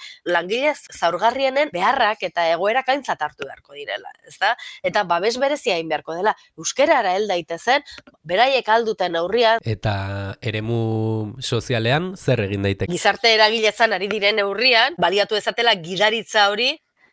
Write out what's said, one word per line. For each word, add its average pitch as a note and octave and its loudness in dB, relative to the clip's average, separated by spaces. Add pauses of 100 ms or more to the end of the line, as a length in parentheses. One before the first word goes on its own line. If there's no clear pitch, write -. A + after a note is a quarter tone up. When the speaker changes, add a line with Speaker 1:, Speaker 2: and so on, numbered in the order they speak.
(260)
Speaker 1:
langile F3+ 0
zaurgarrienen A3 0
beharrak G#3 0
eta E3+ 0
egoerak G#3 0
aintzat C4 -2
hartu D3 -8
beharko C#3+ -18
direla, G#2 -10 (160)
ez - -10
da? F#3+ 2 (280)
Eta G3 0
babes G#3 0
berezia C4+ 0
egin D#3+ -4
beharko D#3 -6
dela, G3 0 (220)
euskerara A#3+ 2
hel G#3 -2
daitezen, F#3 0 (380)
beraiek A3+ 2
ahal A3+ 2
duten F3+ -2
neurrian. A3 2
Speaker 2:
Eta G#2+ -2 (460)
eremu A2 -2
sozialean C3 -2
zer G#2+ 0
egin G2+ -2
daiteke? G2 0
Speaker 1:
Gizarte A3 2
eragiletzan A3 2
ari F#3+ -4
diren G#3 0
neurrian, A3+ 2
baliatu G3 2
dezatela A3+ 2
gidaritza G3+ 0
hori, A#3+ -2 (400)